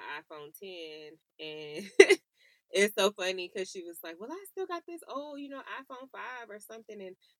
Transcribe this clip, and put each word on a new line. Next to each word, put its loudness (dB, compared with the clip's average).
iPhone -12
ten, -10
and -6
<laughs> 10
it's 6
so 8
funny 0
'cause -2
she -10
was -12
like, -8
"Well, -8
I -8
still -4
got -4
this -10
old, -6
you -8
know, -10
iPhone -12
five -10
or -12
something, -12
and -10